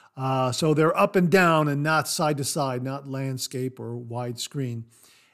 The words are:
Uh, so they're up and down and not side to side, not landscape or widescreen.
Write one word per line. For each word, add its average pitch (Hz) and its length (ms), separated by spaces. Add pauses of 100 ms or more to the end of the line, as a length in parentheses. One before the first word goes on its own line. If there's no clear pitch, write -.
(180)
Uh, 131 340
so 156 220
they're 156 240
up 196 180
and 180 140
down 160 380
and 143 160
not 156 240
side 151 300
to 143 60
side, 131 380
not 139 260
landscape 131 720
or 117 160
widescreen. 120 880 (500)